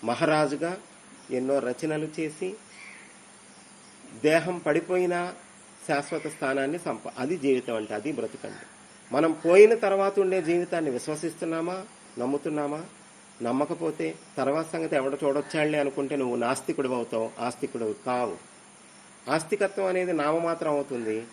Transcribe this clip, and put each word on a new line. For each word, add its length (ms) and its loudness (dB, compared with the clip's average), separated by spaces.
మహారాజుగా 720 2
ఎన్నో 280 2
రచనలు 480 -2
చేసి 340 -6
దేహం 340 4
పడిపోయినా 760 0
శాశ్వత 400 -2
స్థానాన్ని 520 -2
సంప-, 380 -8
అది 200 -2
జీవితం 380 2
అంటే, 180 -4
అది 180 -4
బ్రతుకంటే. 540 -8
మనం 200 4
పోయిన 420 10
తర్వాత 460 2
ఉండే 220 2
జీవితాన్ని 500 0
విశ్వసిస్తున్నామా, 960 -4
నమ్ముతున్నామా? 680 -2
నమ్మకపోతే 720 -2
తర్వాత 340 0
సంగతి 240 -2
ఎవడ 280 0
చూడొచ్చాళ్లే 560 2
అనుకుంటే 360 -2
నువ్వు 200 0
నాస్తికుడు 540 -2
అవుతావు, 500 -2
ఆస్తికుడు 560 -4
కావు. 320 -2
ఆస్తికత్వం 560 0
అనేది 280 0
నామమాత్రం 580 0
అవుతుంది 600 -2